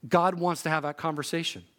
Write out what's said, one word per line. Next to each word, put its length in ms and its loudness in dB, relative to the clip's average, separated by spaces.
God 280 4
wants 280 0
to 60 0
have 140 0
that 140 -4
conversation. 640 -4